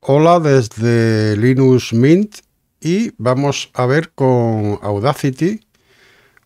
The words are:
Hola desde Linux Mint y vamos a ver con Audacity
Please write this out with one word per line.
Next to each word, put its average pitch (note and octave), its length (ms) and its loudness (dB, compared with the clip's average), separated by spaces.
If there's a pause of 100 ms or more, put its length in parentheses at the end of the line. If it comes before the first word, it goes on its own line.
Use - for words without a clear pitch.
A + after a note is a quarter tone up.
Hola D#3+ 360 2
desde A2+ 960 0
Linux B2+ 560 2
Mint D#3 440 0 (420)
y F#3 400 -4
vamos B2+ 560 -2
a B2 100 -4
ver C3 280 -2
con A2+ 680 -2
Audacity C3+ 840 -4 (840)